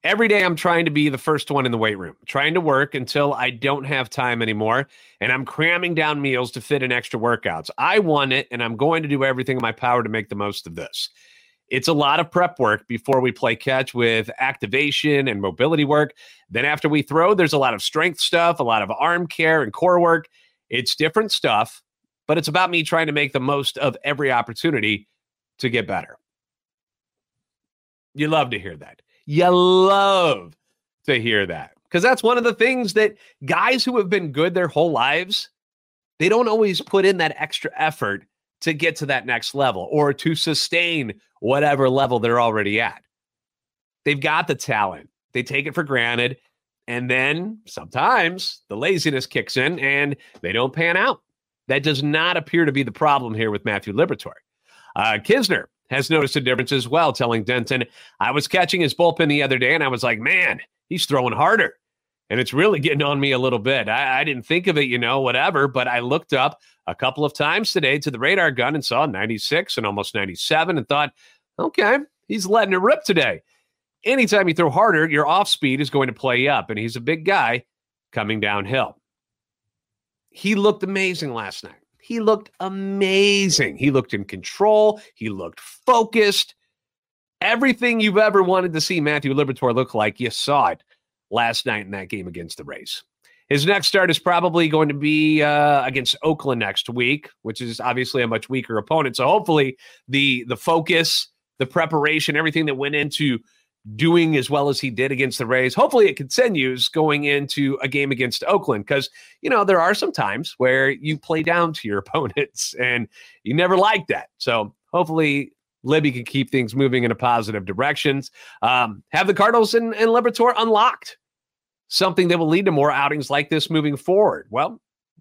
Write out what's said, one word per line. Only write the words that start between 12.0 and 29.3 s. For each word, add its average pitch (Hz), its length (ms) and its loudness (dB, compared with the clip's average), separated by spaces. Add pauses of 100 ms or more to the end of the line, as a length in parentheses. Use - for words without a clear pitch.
of 165 100 -2
prep 175 300 0
work 110 280 2
before 127 340 0
we 127 100 0
play 117 240 -2
catch 131 380 -4
with 113 360 0 (100)
activation 135 880 0
and 101 100 -4
mobility 131 460 0
work. 147 280 2 (360)
Then 120 160 -2
after 151 240 -2
we 151 120 2
throw, 165 320 2
there's 170 200 2
a 151 40 2
lot 127 160 2
of 101 80 -8
strength 160 380 -2
stuff, 170 400 2
a 143 40 0
lot 113 180 2
of 98 100 -4
arm 170 340 0
care 160 380 0
and 107 80 -6
core 175 300 2
work. 165 260 2 (420)
It's 123 260 -2
different 185 360 0
stuff, 117 500 0 (460)
but 156 100 2
it's 160 120 -4
about 180 220 0
me 170 120 0
trying 160 240 0
to 147 60 -4
make 147 180 -2
the 139 80 -2
most 139 380 -2
of 131 260 0
every 139 300 -2
opportunity 110 760 -2 (520)
to 127 100 -2
get 117 180 -2
better." 92 300 -8 (2000)
You 147 120 -2
love 151 220 0
to 110 100 -6
hear 92 160 -14
that. - 260 -20 (240)
You 165 240 2